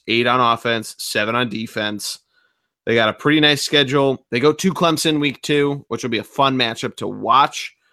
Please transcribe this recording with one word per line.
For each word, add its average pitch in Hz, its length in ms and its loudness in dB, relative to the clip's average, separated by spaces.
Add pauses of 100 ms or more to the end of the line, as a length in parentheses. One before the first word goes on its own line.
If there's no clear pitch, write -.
eight 117 200 2
on 127 140 2
offense, 117 580 -2
seven 110 360 -2
on 123 140 0
defense. 107 720 -6 (680)
They 113 100 0
got 113 140 2
a 104 40 0
pretty 151 280 0
nice 147 220 2
schedule. 139 680 0
They 120 100 -2
go 147 120 4
to 180 200 0
Clemson 160 480 0
week 147 220 -4
two, 143 460 0
which 113 140 -6
will 127 80 -4
be 113 80 -2
a - 60 -8
fun 135 320 0
matchup 117 400 -4
to 101 120 -6
watch. 113 680 0 (180)